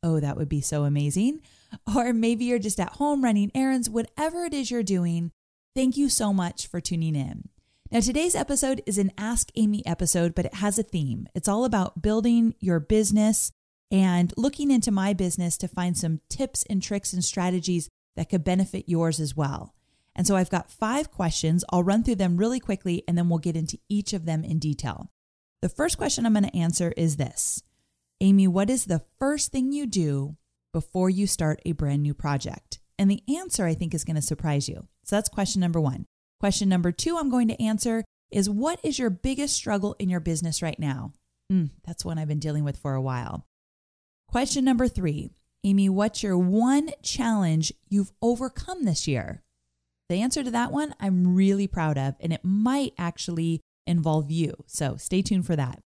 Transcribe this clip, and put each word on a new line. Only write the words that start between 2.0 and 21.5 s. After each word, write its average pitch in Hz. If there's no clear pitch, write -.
maybe 233
you're 240
just 202
at -
home 285
running 208
errands, 262
whatever 302
it 311
is 254
you're 233
doing, 170
thank 262
you 277
so 214
much 180
for 175
tuning 160
in. 139
Now, 226
today's 269
episode 269
is 196
an 196
Ask 220
Amy 214
episode, 170
but 175
it -
has 208
a 220
theme. 139
It's -
all 214
about 214
building 226
your 180
business 214
and 180
looking 285
into 233
my 196
business 175
to 190
find 175
some 160
tips -
and 190
tricks 202
and 180
strategies 180
that -
could 175
benefit 185
yours 165
as 139
well. 139
And 180
so 196
I've 180
got -
five 220
questions. 165